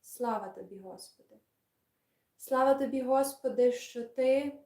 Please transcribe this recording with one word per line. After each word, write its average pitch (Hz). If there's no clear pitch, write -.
Слава 214
тобі, 190
Господи! -
Слава 269
тобі, 269
Господи, 254
що 247
ти 269